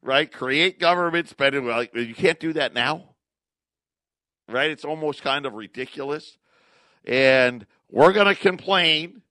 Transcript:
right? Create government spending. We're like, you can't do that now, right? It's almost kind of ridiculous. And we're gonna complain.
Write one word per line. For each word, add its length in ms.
right? 280
Create 480
government 480
spending. 380
We're 60
like, 240
you 180
can't 260
do 140
that 220
now, 400
right? 220
It's 160
almost 380
kind 240
of 60
ridiculous. 840
And 640
we're 240
gonna 220
complain. 960